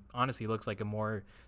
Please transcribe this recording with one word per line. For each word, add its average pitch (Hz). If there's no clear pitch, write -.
honestly 123
looks 110
like 104
a 104
more 107